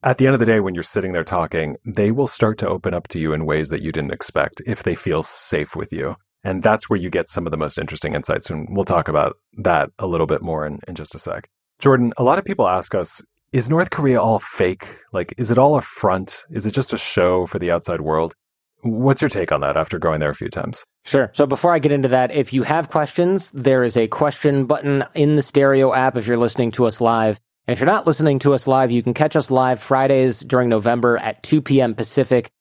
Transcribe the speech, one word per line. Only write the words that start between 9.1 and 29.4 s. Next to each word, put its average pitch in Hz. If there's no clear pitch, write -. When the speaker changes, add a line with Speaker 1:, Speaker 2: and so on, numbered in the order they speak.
Speaker 1:
that 82
a 98
little 82
bit 78
more 78
in, 73
in -
just 78
a -
sec. -
Jordan, 123
a -
lot 139
of 190
people 151
ask 90
us, -
is 123
North 165
Korea 131
all 110
fake? -
Like, 87
is 117
it 120
all 143
a 123
front? -
Is 104
it 104
just -
a 107
show 90
for -
the 87
outside 85
world? 78
What's 123
your 151
take 87
on 73
that 71
after 80
going 78
there 73
a 71
few -
times? -
Speaker 2:
Sure. 135
So 147
before 139
I 160
get 143
into 139
that, 127
if 135
you 127
have 151
questions, 175
there 131
is 117
a 113
question 139
button 139
in 151
the 143
Stereo 135
app 127
if 107
you're 120
listening 117
to 123
us 107
live. 113
And 123
if -
you're 135
not 196
listening 151
to 139
us 127
live, 131
you 120
can 123
catch 151
us 147